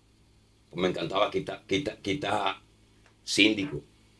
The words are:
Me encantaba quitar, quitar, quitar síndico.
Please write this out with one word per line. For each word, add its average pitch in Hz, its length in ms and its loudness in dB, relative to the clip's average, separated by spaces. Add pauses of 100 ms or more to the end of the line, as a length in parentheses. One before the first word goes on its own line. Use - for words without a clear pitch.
(760)
Me 90 120 2
encantaba 90 420 0
quitar, 95 360 -6
quitar, 95 320 -2
quitar 98 600 -2 (680)
síndico. 101 580 2 (380)